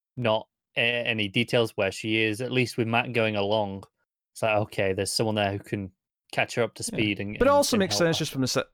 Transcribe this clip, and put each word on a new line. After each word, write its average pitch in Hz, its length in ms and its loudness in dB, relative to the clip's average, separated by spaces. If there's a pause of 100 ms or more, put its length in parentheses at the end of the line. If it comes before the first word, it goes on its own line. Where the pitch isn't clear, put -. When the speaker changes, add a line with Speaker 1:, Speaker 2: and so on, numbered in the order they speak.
(180)
Speaker 1:
not 110 300 0 (280)
a-, 135 60 0
any 117 480 0
details 117 480 2
where 98 160 2
she 110 280 -2
is. 107 200 0
At 123 100 -6
least 127 260 0
with 113 120 0
Matt 120 240 0
going 110 240 0
along, 101 480 -2 (480)
it's - 100 -6
like, 110 140 2
okay, 104 340 0
there's 95 220 -2
someone 110 220 0
there 101 180 0
who 101 60 -6
can 98 320 -8 (400)
catch - 240 -2
her 123 80 0
up 110 120 -4
to 113 80 -10
Speaker 2:
Yeah. - 120 -8
Speaker 1:
speed 107 260 0
and, 104 180 -6
Speaker 2:
But 247 80 4
it - 20 6
Speaker 1:
and, 285 60 6
Speaker 2:
also 277 200 2
Speaker 1:
and 208 40 2
Speaker 2:
makes 190 160 0
Speaker 1:
help 170 120 2
Speaker 2:
sense 165 100 0
Speaker 1:
her. - 20 -4
Speaker 2:
just 151 120 -4
from 135 100 -2
the 127 60 0
se-, 127 160 -2 (100)